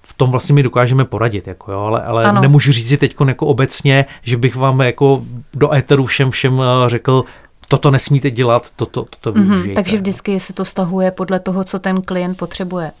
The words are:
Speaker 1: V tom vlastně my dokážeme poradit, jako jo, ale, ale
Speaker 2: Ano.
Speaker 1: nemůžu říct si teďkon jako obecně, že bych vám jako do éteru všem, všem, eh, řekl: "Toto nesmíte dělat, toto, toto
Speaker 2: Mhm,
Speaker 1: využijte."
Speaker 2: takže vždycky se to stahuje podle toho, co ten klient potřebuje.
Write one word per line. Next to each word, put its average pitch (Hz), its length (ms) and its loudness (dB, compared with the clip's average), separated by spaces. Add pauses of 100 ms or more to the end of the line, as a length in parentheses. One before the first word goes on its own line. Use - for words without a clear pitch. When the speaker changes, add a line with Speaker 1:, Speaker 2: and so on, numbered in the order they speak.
Speaker 1:
V - 120 -20
tom 127 140 2
vlastně 131 240 0
my 143 80 4
dokážeme 123 420 2
poradit, 101 420 -4
jako 95 240 -14
jo, 98 80 -6
ale, 107 240 -2
ale 117 220 0
Speaker 2:
Ano. 208 160 2
Speaker 1:
nemůžu 143 300 4
říct 117 180 0
si 143 80 2
teďkon 143 320 0
jako 151 180 -2
obecně, 135 580 2 (160)
že 120 160 -2
bych 120 180 0
vám 131 260 0
jako 131 400 2 (320)
do 139 200 2
éteru 135 320 2
všem, 135 260 0
všem, 131 300 0
eh, 127 280 2
řekl: 127 340 0 (440)
"Toto 143 240 2
nesmíte 139 400 2
dělat, 120 440 0
toto, 113 300 -6 (140)
toto 117 200 -2
Speaker 2:
Mhm, 196 120 4
Speaker 1:
využijte." 175 240 -2
Speaker 2:
takže 208 220 -2
vždycky 190 420 -4
se - 140 -8
to 190 120 -6
stahuje 185 460 -2
podle 185 280 -4
toho, 185 240 -4
co 185 160 -8
ten 185 220 -2
klient 180 360 -6
potřebuje. 175 640 -8